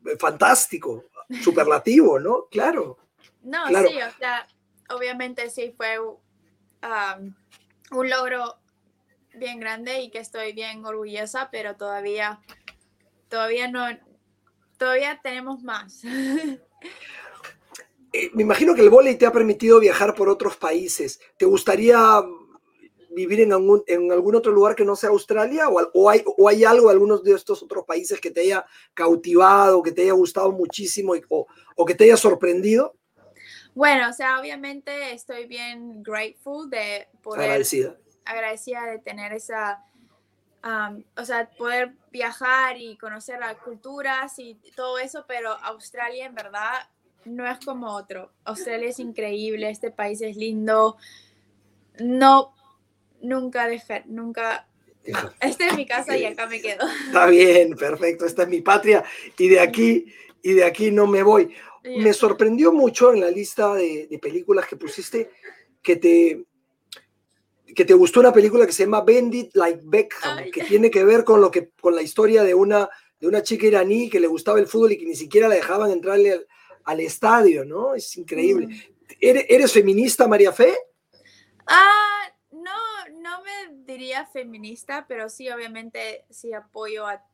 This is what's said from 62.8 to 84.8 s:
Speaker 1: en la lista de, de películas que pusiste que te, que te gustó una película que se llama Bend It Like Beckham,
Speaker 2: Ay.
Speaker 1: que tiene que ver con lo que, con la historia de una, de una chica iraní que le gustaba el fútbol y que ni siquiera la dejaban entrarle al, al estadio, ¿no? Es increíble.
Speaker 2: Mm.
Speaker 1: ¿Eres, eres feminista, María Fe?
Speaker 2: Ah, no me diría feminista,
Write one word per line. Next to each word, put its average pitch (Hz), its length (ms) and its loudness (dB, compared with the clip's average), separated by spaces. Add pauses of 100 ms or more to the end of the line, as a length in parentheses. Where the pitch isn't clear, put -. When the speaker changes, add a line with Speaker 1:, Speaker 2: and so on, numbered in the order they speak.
Speaker 1:
en 214 80 2
la 175 100 0
lista 202 440 -4
de, 160 320 -4
de 151 120 -14
películas 180 480 -2
que - 100 -14
pusiste 190 540 -10 (520)
que 175 140 2
te, 170 480 4 (1300)
que 185 100 2
te 180 80 6
gustó 180 280 6
una 247 120 8
película 214 340 6
que - 60 -4
se 196 120 0
llama 208 180 0
Bend 240 320 4
It 247 200 -8
Like 170 300 0
Beckham, 208 540 -2
Speaker 2:
Ay. - 120 -14
Speaker 1:
que 165 140 -8
tiene 214 260 4
que 190 140 2
ver 220 200 6
con 220 180 6
lo 180 80 6
que, 170 200 -4 (100)
con 175 140 2
la 165 80 -2
historia 214 400 2
de 185 120 2
una, 202 340 2 (320)
de 160 80 -4
una 202 140 -2
chica 214 240 -2
iraní 208 440 2
que 202 100 0
le 170 60 2
gustaba 165 320 0
el 202 80 2
fútbol 220 260 2
y 196 60 -4
que - 80 -14
ni 165 80 -8
siquiera 156 340 2
la 202 80 2
dejaban 196 340 -2
entrarle 196 420 2
al, 170 140 -6 (380)
al 160 160 -6
estadio, 170 640 2
¿no? 220 280 -6
Es - 220 -12
increíble. 175 520 -2
Speaker 2:
Mm. 220 120 -18 (400)
Speaker 1:
¿Eres, 254 300 4
eres 262 220 4
feminista, 214 540 4
María 202 260 4
Fe? - 220 4 (920)
Speaker 2:
Ah, 415 640 2 (800)
no 339 300 -16
me 381 420 -18
diría 254 420 -12
feminista, 240 800 -16